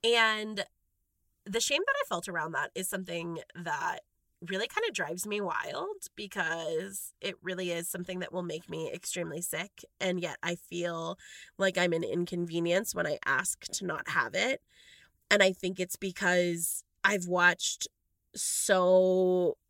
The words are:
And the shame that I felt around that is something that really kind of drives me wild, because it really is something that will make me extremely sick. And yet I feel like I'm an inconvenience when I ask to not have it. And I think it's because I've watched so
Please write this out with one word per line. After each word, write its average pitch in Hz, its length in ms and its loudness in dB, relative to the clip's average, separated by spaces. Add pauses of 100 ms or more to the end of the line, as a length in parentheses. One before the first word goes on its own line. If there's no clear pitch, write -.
And 220 600 4 (800)
the 208 160 -2
shame 285 280 2
that 571 120 2
I 587 80 0
felt 175 220 -4
around 165 220 -4
that 143 240 -2
is 185 120 -4
something 170 520 -6 (160)
that 170 460 -4 (480)
really 196 180 -2
kind 440 180 -2
of 311 80 -4
drives 180 320 -4
me 208 140 -4
wild, 190 760 -6
because 170 1040 -4
it 190 200 -4
really 180 300 -4
is 170 160 -4
something 180 320 -6
that - 140 -8
will 180 100 -4
make 170 260 -6
me 160 220 -6
extremely 170 500 -6
sick. - 440 -8 (160)
And 185 180 0
yet 170 240 -4
I 175 120 -2
feel 170 640 -6 (400)
like 190 200 2
I'm 175 160 4
an 170 100 2
inconvenience 170 920 0
when 170 140 0
I 147 180 -2
ask 139 360 0 (140)
to 196 100 -4
not 160 240 -4
have - 260 0
it. 240 260 0 (680)
And 208 100 8
I 190 120 8
think 185 260 -4
it's 180 160 -4
because 180 880 0 (220)
I've 196 200 2
watched 175 640 2 (480)
so 185 1200 6 (140)